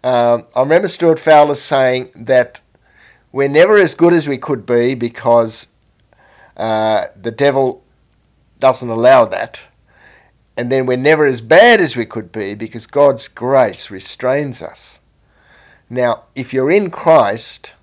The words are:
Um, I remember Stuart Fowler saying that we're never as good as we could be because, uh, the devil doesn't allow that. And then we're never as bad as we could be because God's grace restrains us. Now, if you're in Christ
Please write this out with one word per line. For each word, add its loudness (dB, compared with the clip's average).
Um, 0
I -2
remember 2
Stuart 0
Fowler 4
saying -2
that -2
we're -2
never 4
as 0
good 4
as 0
we -4
could -8
be 0
because, -2
uh, -2
the -10
devil -2
doesn't -2
allow 4
that. -10
And -6
then 0
we're -2
never 2
as -2
bad 6
as -2
we -4
could -12
be -8
because -12
God's 0
grace -2
restrains -6
us. -18
Now, -4
if -10
you're -2
in 0
Christ 0